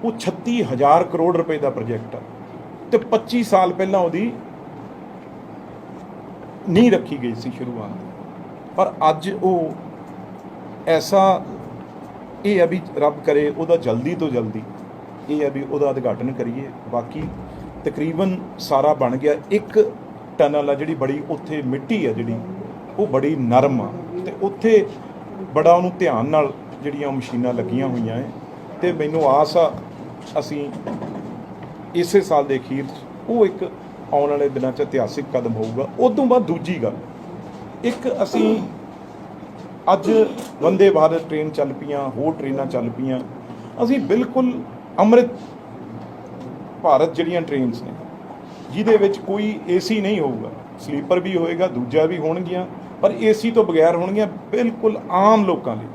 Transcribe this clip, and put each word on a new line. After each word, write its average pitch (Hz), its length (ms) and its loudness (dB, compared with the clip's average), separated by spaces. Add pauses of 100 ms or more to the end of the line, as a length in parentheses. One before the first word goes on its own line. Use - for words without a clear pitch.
ਉਹ 226 140 0
ਛੱਤੀ 233 440 -2
ਹਜ਼ਾਰ 143 420 6
ਕਰੋੜ 170 320 2
ਰੁਪਏ 165 220 0
ਦਾ 139 120 2
ਪ੍ਰੋਜੈਕਟ 117 440 -6
ਆ 123 40 -10 (760)
ਤੇ 233 60 6
ਪੱਚੀ 233 440 0
ਸਾਲ 185 300 4
ਪਹਿਲਾਂ 190 280 2
ਉਹਦੀ 180 320 0 (2250)
ਨੀਂਹ 208 240 8
ਰੱਖੀ 147 300 0
ਗਈ 117 120 -2
ਸੀ 117 160 -6
ਸ਼ੁਰੂਆਤ। 117 400 -8 (880)
ਪਰ 185 160 2 (180)
ਅੱਜ 156 200 -2 (120)
ਉਹ 175 280 2 (1160)
ਐਸਾ, 190 540 4 (1000)
ਇਹ 202 180 4
ਆ 165 40 8
ਵੀ 170 140 0 (160)
ਰੱਬ 147 180 4 (120)
ਕਰੇ 147 320 4
ਉਹਦਾ 165 180 4
ਜਲਦੀ 123 380 0
ਤੋਂ 160 140 0
ਜਲਦੀ 110 340 -2 (680)
ਇਹ 151 160 2
ਆ - 20 2
ਵੀ 139 220 -4
ਉਹਦਾ 143 200 2
ਉਦਘਾਟਨ 123 420 -2
ਕਰੀਏ। 123 360 -4 (240)
ਬਾਕੀ 120 300 -4 (640)
ਤਕਰੀਬਨ 165 540 0 (200)
ਸਾਰਾ 143 360 4
ਬਣ 127 220 2
ਗਿਆ। 147 180 4 (160)
ਇੱਕ 208 420 4 (460)
ਟਨਲ 143 320 4
ਆ 139 40 4
ਜਿਹੜੀ 156 200 -2
ਬੜੀ 139 360 -2
ਉੱਥੇ 151 320 -4
ਮਿੱਟੀ 135 440 0
ਆ 113 60 2
ਜਿਹੜੀ 117 220 -2 (640)
ਉਹ 208 80 2
ਬੜੀ 139 300 2
ਨਰਮ 123 460 4
ਆ 98 60 -4 (380)
ਤੇ - 60 -6 (100)
ਉੱਥੇ 202 440 4 (680)
ਬੜਾ 160 200 8
ਉਹਨੂੰ 180 240 4
ਧਿਆਨ 135 280 2
ਨਾਲ 151 260 4 (300)
ਜਿਹੜੀਆਂ 143 260 -4
ਉਹ 135 40 -2
ਮਸ਼ੀਨਾਂ 123 420 -2
ਲੱਗੀਆਂ 120 340 0
ਹੋਈਆਂ 117 280 -2
ਐ 127 60 -4 (600)
ਤੇ 175 100 2
ਮੈਨੂੰ 151 380 2
ਆਸ 151 260 6
ਆ 160 160 6 (680)
ਅਸੀਂ 143 300 -4 (1300)
ਇਸੇ 175 260 4
ਸਾਲ 151 240 2
ਦੇ 139 120 0
ਅਖੀਰ 135 280 -4
'ਚ 135 100 -10 (340)
ਉਹ 226 180 4
ਇੱਕ - 240 -4 (420)
ਆਉਣ 143 180 2
ਵਾਲੇ 143 180 2
ਦਿਨਾਂ 131 240 -2
'ਚ 117 80 -8
ਇਤਿਹਾਸਿਕ 123 440 -2 (100)
ਕਦਮ 117 200 0
ਹੋਊਗਾ। 113 340 -2 (100)
ਉਹ 247 120 6
ਤੋਂ 262 160 2
ਬਾਅਦ 240 160 6
ਦੂਜੀ 160 400 -2
ਗੱਲ, 104 100 0 (920)
ਇੱਕ 240 380 -2
ਅਸੀਂ - 360 2 (1300)
ਅੱਜ 196 180 2 (520)
ਵੰਦੇ 190 280 6
ਭਾਰਤ 160 380 4
ਟ੍ਰੇਨ 156 220 -2
ਚੱਲ 147 220 0
ਪਈਆਂ, 139 360 -4
ਹੋਰ 139 260 -2
ਟ੍ਰੇਨਾਂ 135 320 -4
ਚੱਲ 120 240 -2
ਪਈਆਂ, 127 300 -2 (640)
ਅਸੀਂ 254 160 2
ਬਿਲਕੁਲ 247 520 2 (460)
ਅੰਮ੍ਰਿਤ 233 320 8 (1500)
ਭਾਰਤ 151 320 6
ਜਿਹੜੀਆਂ 165 280 0
ਟ੍ਰੇਨਸ 131 400 -2
ਨੇ - 80 -10 (800)
ਜਿਹਦੇ 214 260 6
ਵਿੱਚ 196 220 4
ਕੋਈ 208 500 -2
ਏ 175 100 4
ਸੀ 214 220 2
ਨਹੀਂ 196 200 2
ਹੋਊਗਾ, 120 300 -2 (300)
ਸਲੀਪਰ 147 400 0
ਵੀ 185 160 -2
ਹੋਏਗਾ, 170 300 2
ਦੂਜਾ 127 380 2
ਵੀ 170 140 0
ਹੋਣਗੀਆਂ, 175 480 -2 (360)
ਪਰ 196 180 6
ਏ 214 120 6
ਸੀ 226 180 2
ਤੋਂ 226 140 6
ਬਗੈਰ 165 320 6
ਹੋਣਗੀਆਂ, 196 300 0 (240)
ਬਿਲਕੁਲ 220 480 0 (120)
ਆਮ 208 340 6
ਲੋਕਾਂ 156 320 0
ਲਈ। 110 180 -8